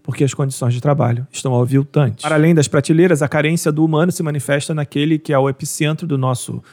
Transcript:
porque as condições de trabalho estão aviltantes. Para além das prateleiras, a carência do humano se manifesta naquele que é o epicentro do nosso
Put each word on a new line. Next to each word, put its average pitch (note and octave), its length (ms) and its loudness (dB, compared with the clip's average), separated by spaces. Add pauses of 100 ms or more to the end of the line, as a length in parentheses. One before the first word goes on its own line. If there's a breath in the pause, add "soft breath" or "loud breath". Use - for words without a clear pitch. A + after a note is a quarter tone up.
porque D3 220 -4
as C3 100 0
condições C3 400 -2
de B2 60 -2
trabalho B2 500 0
estão B2+ 300 -2
aviltantes. C3+ 640 0
Para D#3 120 0
além D#3+ 200 4
das D3 140 2
prateleiras, D#3+ 520 2
a C#3+ 60 0
carência D#3+ 420 0
do D3+ 140 0
humano D#3+ 300 2
se F3+ 100 -6
manifesta D3 500 -2
naquele D3+ 460 -2
que D#3 140 -4
é C3+ 40 2
o C3+ 120 2
epicentro D3+ 580 -4
do C#3+ 100 -2
nosso B2 540 -4